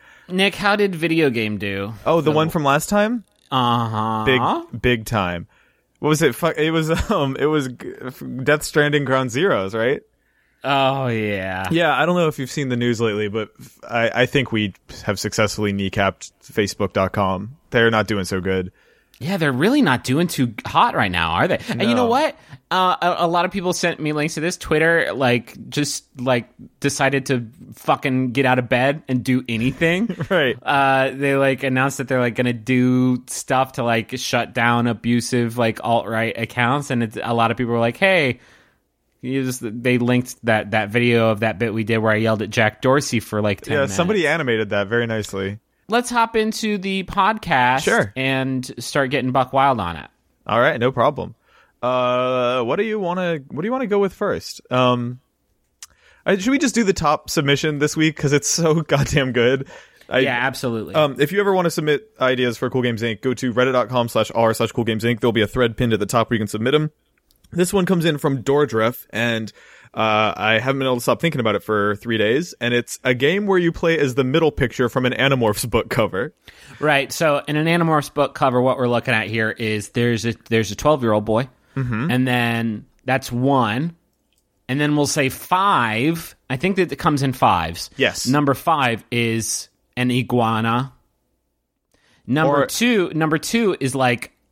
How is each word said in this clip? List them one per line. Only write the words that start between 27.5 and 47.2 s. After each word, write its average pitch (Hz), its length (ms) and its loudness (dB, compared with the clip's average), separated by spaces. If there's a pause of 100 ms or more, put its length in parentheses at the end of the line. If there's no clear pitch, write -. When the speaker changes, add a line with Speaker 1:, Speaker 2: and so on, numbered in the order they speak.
Speaker 1:
fucking 131 580 0
get 131 140 2
out 127 120 4
of 120 100 -2
bed 139 400 2
and 127 140 0
do 127 260 0
anything. 165 600 0 (140)
Speaker 2:
<laughs> - 80 -6
Right. 143 300 2
Speaker 1:
Uh, 135 540 2
they, 139 220 0
like, 135 260 2
announced 135 360 0
that 135 100 -6
they're, 131 120 0
like, 120 140 0
gonna 123 180 0
do 127 760 2
stuff 131 440 -2
to, 127 120 -4
like, 117 340 0
shut - 360 -4
down 120 340 2
abusive, 120 680 0
like, 113 280 0
alt-right 113 520 -2
accounts. 123 540 -2
And 123 140 0
it's, 110 180 -8
a 120 120 -2
lot 113 180 2
of 110 40 -4
people 117 180 -2
were 117 60 2
like, 117 180 -2
"Hey," 170 420 2 (800)
you 131 240 -4
just, 127 180 -6
they 120 360 0
linked 123 360 0 (120)
that, 107 260 0
that 107 160 0
video 117 420 2
of 104 100 -2
that 107 200 -2
bit 117 120 -2
we 110 120 -2
did 113 140 0
where 110 140 2
I 107 40 2
yelled 110 260 0
at 92 80 -6
Jack 110 320 0
Dorsey 131 380 2
for, 107 200 -4
like, 104 200 0
ten - 140 -6
Speaker 2:
Yeah, 147 60 2
Speaker 1:
minutes. 139 140 -2
Speaker 2:
somebody 175 320 0
animated 123 440 0
that 101 180 0
very 117 180 0
nicely. 104 540 -4 (280)
Speaker 1:
Let's 247 200 0
hop 233 280 0
into 214 420 -2
the 190 240 -4
podcast 175 800 2